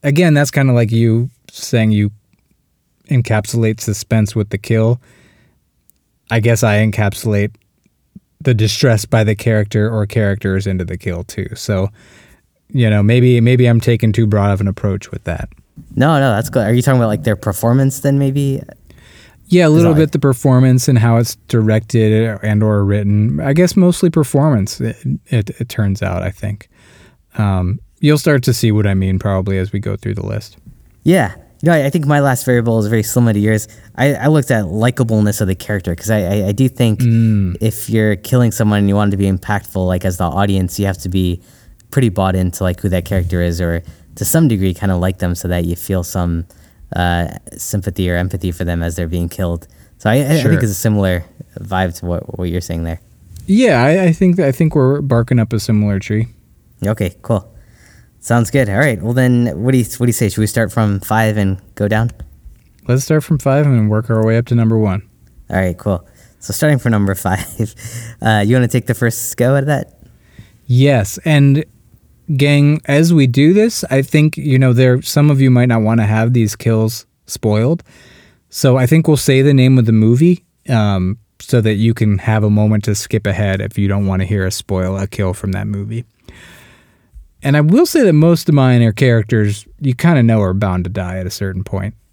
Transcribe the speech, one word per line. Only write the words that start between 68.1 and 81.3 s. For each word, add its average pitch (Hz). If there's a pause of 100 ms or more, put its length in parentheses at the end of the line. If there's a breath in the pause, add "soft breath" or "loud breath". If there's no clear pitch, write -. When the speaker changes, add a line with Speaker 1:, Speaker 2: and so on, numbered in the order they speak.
Speaker 2:
<laughs> -
uh, 110
you 113
wanna 123
take -
the 120
first -
go 127
at 135
that? 143 (720 soft breath)
Speaker 1:
Yes, 127
and 143 (720)
gang, 143
as 160
we 147
do 139
this, 214
I 135
think, 151
you 139
know, 131
there, 127
some 147
of 143
you 131
might 123
not 113
wanna 110
have 110
these 113
kills 113 (200)
spoiled. 113 (680 soft breath)
So 131
I 131
think 160
we'll 151
say 135
the 143
name 131
of 117
the 113
movie, 123 (240)
um, 104 (220)